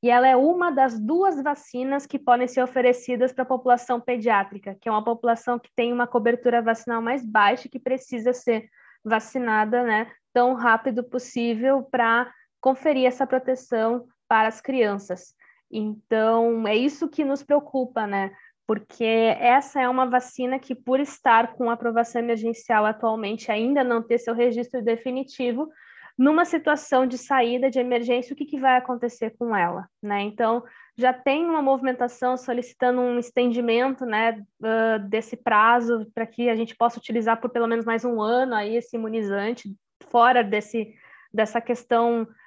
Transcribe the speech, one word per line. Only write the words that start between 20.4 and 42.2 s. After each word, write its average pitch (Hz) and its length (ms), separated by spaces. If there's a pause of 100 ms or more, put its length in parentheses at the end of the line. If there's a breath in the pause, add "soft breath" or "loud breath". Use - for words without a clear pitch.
que, 254 160
por 254 240
estar 240 540
com 233 180
aprovação 233 500
emergencial 226 640
atualmente, 220 680
ainda 247 320
não 240 160
ter 233 200
seu 233 120
registro 240 480
definitivo, 247 920 (440 loud breath)
numa 311 300
situação 294 640
de 247 100
saída 247 500
de 254 120
emergência, 247 520
o 277 40
que 294 100
que 294 140
vai 254 180
acontecer 240 640
com 233 160
ela, 180 320 (160)
né? 202 180
Então, 220 420 (320 loud breath)
já 247 160
tem 277 340
uma 320 180
movimentação 254 720
solicitando 247 640
um 247 160
estendimento, 247 880
né, 220 340 (240)
ãh, 220 360
desse 214 360
prazo 226 800
pra 226 140
que 240 200
a 226 80
gente 226 200
possa 233 240
utilizar 226 420
por 240 80
pelo 233 160
menos 226 200
mais 226 200
um 233 160
ano 247 320
aí 214 220
esse 240 220
imunizante, 214 800 (360)
fora 240 320
desse, 214 500 (400 loud breath)
dessa 214 260
questão 233 680 (200 soft breath)